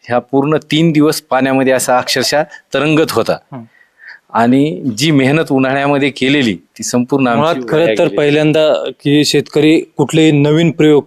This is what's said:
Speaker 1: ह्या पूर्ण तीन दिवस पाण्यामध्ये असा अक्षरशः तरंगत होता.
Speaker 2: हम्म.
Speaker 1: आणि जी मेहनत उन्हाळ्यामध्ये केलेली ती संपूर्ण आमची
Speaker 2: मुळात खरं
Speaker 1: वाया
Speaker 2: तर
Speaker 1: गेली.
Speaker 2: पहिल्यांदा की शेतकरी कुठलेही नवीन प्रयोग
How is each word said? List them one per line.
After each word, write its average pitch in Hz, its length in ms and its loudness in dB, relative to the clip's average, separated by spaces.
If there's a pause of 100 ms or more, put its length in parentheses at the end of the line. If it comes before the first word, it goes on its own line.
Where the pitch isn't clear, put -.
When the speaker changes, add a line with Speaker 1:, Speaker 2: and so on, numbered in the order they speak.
Speaker 1:
ह्या 123 160 -4
पूर्ण 139 380 -2
तीन 156 360 0
दिवस 147 280 2
पाण्यामध्ये 131 520 0
असा 123 260 0
अक्षरशः 135 440 -2 (320)
तरंगत 151 360 0
होता. 104 220 -2
Speaker 2:
हम्म. 117 320 -10 (680)
Speaker 1:
आणि 135 500 0 (160)
जी 156 120 0
मेहनत 143 400 2
उन्हाळ्यामध्ये 139 600 0
केलेली 131 440 -2
ती - 280 -16
संपूर्ण 127 440 -2
आमची 120 140 0
Speaker 2:
मुळात 143 300 -4
खरं 156 120 0
Speaker 1:
वाया 170 160 0
Speaker 2:
तर 175 60 2
Speaker 1:
गेली. 151 120 -2
Speaker 2:
पहिल्यांदा 147 720 0 (120)
की 147 220 2
शेतकरी 151 560 2 (160)
कुठलेही 156 360 2
नवीन 151 380 2
प्रयोग 151 360 2